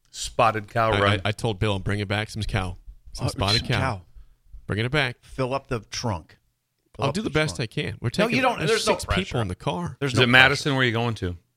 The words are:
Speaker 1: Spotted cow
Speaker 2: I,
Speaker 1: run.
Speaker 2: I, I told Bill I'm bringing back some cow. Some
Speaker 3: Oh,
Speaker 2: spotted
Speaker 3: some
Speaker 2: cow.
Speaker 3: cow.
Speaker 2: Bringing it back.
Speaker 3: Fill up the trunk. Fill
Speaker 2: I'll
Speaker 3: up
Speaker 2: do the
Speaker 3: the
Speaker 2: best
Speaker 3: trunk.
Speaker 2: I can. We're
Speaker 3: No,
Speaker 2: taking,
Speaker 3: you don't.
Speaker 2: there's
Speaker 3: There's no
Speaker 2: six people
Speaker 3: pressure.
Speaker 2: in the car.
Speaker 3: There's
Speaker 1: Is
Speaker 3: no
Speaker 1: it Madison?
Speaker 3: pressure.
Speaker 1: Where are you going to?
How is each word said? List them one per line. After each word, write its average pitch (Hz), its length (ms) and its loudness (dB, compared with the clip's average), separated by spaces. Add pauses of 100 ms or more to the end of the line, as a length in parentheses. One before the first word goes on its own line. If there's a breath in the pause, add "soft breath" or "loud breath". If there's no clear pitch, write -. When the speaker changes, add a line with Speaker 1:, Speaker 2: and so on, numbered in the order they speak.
(120)
Speaker 1:
Spotted 110 560 0
cow 113 240 2
Speaker 2:
I, 101 80 4
Speaker 1:
run. 101 240 4
Speaker 2:
I, 101 60 -2
I - 20 0
told 107 260 -4
Bill 107 160 2
I'm 95 80 -4
bringing 101 240 -2
back 104 240 -2
some 110 140 -8
cow. 92 320 -2 (360)
Some - 140 -4
Speaker 3:
Oh, - 40 -2
Speaker 2:
spotted 101 280 0
Speaker 3:
some - 100 -4
Speaker 2:
cow. 117 120 0
Speaker 3:
cow. 117 220 -2 (640)
Speaker 2:
Bringing 110 200 -2
it 127 60 -6
back. 135 280 0
Speaker 3:
Fill 127 320 -4
up 135 140 -4
the 117 140 -2 (100)
trunk. 95 480 -6 (580)
Fill 110 100 -8
Speaker 2:
I'll - 20 0
Speaker 3:
up 139 80 -2
Speaker 2:
do 214 60 -2
the 226 60 -6
Speaker 3:
the 139 60 -4
Speaker 2:
best 156 220 0
Speaker 3:
trunk. 123 140 -6
Speaker 2:
I - 120 -20
can. - 180 -8
We're 113 60 -4
Speaker 3:
No, 120 40 -2 (160)
Speaker 2:
taking, 240 100 0
Speaker 3:
you 262 60 2
don't. 247 160 2
Speaker 2:
there's 160 120 0
Speaker 3:
There's 208 160 2
no 208 80 6
Speaker 2:
six - 100 -6
people - 100 0
Speaker 3:
pressure. 160 280 -2
Speaker 2:
in 98 60 -2
the 92 80 -4
car. 165 420 -4
Speaker 3:
There's 139 140 -2
Speaker 1:
Is - 80 2
Speaker 3:
no 127 40 6
Speaker 1:
it 120 40 4
Madison? 131 420 6
Speaker 3:
pressure. 135 60 2
Speaker 1:
Where 131 60 2
are 127 40 4
you 113 60 2
going 117 240 0
to? 87 200 -4 (200)